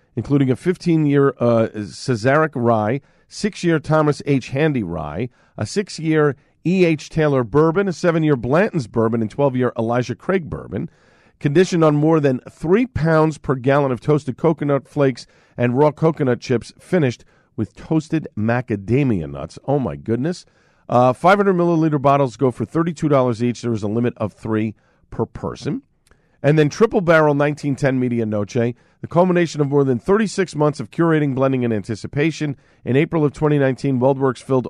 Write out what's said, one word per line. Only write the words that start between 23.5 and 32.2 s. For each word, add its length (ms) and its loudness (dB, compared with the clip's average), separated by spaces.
There 140 -4
is 80 -6
a 60 -6
limit 280 -2
of 160 -6
three 420 -4
per 160 -4
person. 560 -8
And 160 4
then 120 4
Triple 320 2
Barrel 320 4
nineteen 420 -2
ten 240 0
Media 240 -2
Noche, 500 -2
the 40 -12
culmination 540 0
of 80 0
more 160 2
than 140 0
thirty-six 580 -2
months 240 0
of 100 -10
curating, 440 0
blending, 320 0
and 60 0
anticipation. 840 -4